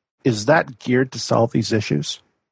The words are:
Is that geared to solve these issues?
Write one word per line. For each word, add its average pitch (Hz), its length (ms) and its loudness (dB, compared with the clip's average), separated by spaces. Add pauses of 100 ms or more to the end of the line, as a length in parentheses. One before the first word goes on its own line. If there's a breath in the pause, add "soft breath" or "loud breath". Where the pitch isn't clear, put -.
(240)
Is 107 220 0
that 143 340 2
geared 127 340 0
to 120 60 -10
solve 117 320 0
these 113 220 -2
issues? 143 480 -2 (300)